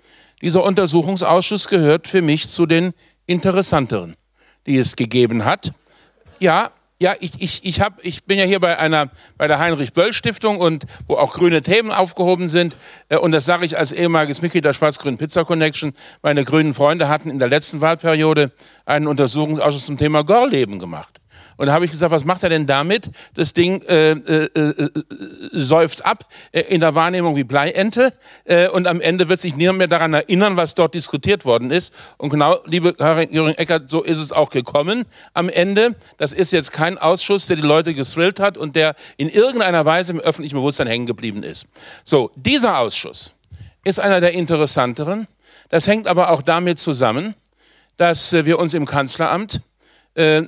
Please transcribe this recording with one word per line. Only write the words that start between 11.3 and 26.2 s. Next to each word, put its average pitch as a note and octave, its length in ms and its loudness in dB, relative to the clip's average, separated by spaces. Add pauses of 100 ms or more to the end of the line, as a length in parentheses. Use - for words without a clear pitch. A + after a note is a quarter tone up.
grüne E3+ 260 2
Themen G#3+ 300 0
aufgehoben F3+ 580 0
sind. E3+ 280 0 (320)
Äh, - 80 2
und E3+ 160 2
das D3+ 120 2
sage F3 200 0
ich D#3 120 -4
als C#3+ 140 -2
ehemaliges D#3+ 500 0
Mitglied E3+ 240 -2
der C#3+ 80 2
schwarz-grünen C#3+ 460 -2
Pizza D#3 260 -2
Connection. D#3 500 -2 (280)
Meine D3 220 2
grünen D#3 300 2
Freunde D3 340 2
hatten D3+ 200 -2
in C3+ 120 -4
der B2 80 2
letzten D3 320 -2
Wahlperiode D#3 720 0 (340)
einen D3 220 0
Untersuchungsausschuss C#3+ 800 0
zum C#3+ 120 -8
Thema D3+ 240 0
Gorleben D3 560 2
gemacht. E2+ 420 -14 (420)
Und C#3 60 0
da C#3+ 60 4
habe F3 100 2
ich D#3+ 80 -2
gesagt, D#3+ 180 0
„Was D#3 140 0
macht F3+ 180 -2
er F#3 60 0
denn D#3+ 180 0
damit? D3+ 460 -2 (220)
Das D#3+ 180 -2
Ding, F3+ 300 0
äh, D#3 280 4
äh, D#3 420 0
äh, D#3+ 80 -2
äh, D3 300 0 (640)
säuft D#3 520 2
ab, G#3+ 200 -4 (260)